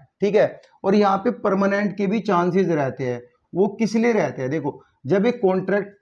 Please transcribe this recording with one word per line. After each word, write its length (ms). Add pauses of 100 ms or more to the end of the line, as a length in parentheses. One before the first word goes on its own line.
(220)
ठीक 140
है। 260 (220)
और 120
यहाँ 220
पे 220
परमानेंट 580
के 100
भी 140
चांसेस 480
रहते 340
हैं। 180 (320)
वो 160
किस 260
लिए 180
रहते 280
हैं? 100
देखो, 280 (260)
जब 200
एक 160
कॉन्ट्रैक्ट 600